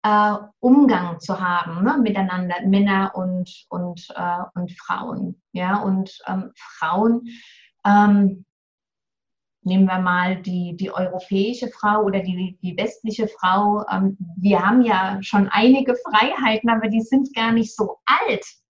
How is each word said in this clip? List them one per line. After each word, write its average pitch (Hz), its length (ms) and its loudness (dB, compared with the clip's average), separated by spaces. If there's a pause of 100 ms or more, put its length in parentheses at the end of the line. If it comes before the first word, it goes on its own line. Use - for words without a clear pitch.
äh, 208 300 4 (260)
Umgang 240 580 4
zu 185 220 -6
haben, 175 440 -2
ne, 285 140 2
miteinander, 185 640 -2
Männer 196 520 2
und, 185 520 -6
und, 175 460 -10
äh, 175 280 -6 (120)
und 180 240 -8
Frauen. - 640 -10 (100)
Ja, 180 300 -2
und, 190 340 -4 (120)
ähm, 190 260 -8
Frauen, 214 720 -2 (580)
ähm, 202 600 4 (1160)
nehmen 190 240 4
wir 185 120 -2
mal 180 420 0
die, 180 360 -6
die 190 160 -6
europäische 196 760 -4
Frau 214 340 -2
oder 196 180 0
die, 180 420 -6
die 180 140 -8
westliche 220 500 -6
Frau, 208 640 0
ähm, 196 260 -2 (200)
wir 190 280 2
haben 240 180 6
ja 196 380 0
schon 196 300 0
einige 247 460 4
Freiheiten, 226 760 0
aber 220 180 0
die 226 140 0
sind 262 320 0
gar 226 180 0
nicht 226 220 0
so - 320 -4
alt. 262 400 0 (240)